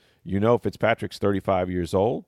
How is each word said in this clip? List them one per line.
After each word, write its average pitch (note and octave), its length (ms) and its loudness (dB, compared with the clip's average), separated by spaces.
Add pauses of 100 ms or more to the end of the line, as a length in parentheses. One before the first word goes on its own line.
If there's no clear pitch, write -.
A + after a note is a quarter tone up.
(240)
you F#2 160 -2
know A2+ 200 4
Fitzpatrick's A2 580 -2
thirty-five F#2+ 540 0
years F2+ 240 -2
old. A#2 320 0